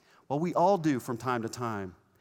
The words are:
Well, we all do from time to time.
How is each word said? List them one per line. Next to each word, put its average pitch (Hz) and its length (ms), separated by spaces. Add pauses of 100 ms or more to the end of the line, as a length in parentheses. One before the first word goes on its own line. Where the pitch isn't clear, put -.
(280)
Well, 143 120
we 175 120
all 185 240
do 151 240
from 123 160
time 120 240
to 110 80
time. 104 460 (260)